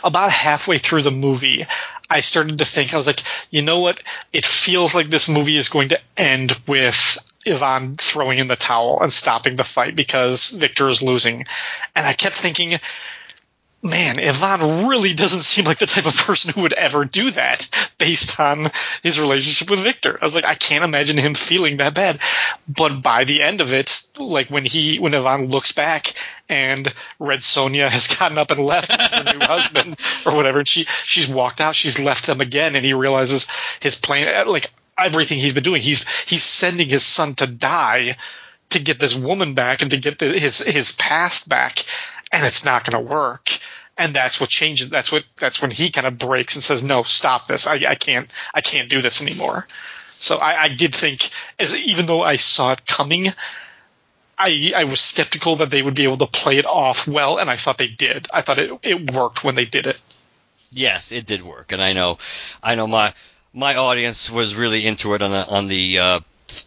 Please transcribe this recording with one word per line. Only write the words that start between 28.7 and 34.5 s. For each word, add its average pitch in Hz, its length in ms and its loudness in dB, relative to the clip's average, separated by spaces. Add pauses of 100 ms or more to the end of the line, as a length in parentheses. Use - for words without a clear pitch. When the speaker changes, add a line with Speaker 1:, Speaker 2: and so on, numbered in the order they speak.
Speaker 1:
her 233 320 2 (140)
new - 20 -4
Speaker 2:
<laughs> 247 60 0
Speaker 1:
husband 170 540 0 (260)
or 151 100 2
whatever, 139 240 4
and 139 80 0
she, 165 180 2 (200)
she's 151 220 2
walked 127 320 0
out, 156 160 2
she's 139 240 0
left 139 280 0
them 139 120 0
again, 143 360 0
and 131 100 0
he 135 80 4
realizes 131 540 2 (320)
his 139 160 0
plan, 147 520 0
like, 175 220 0 (280)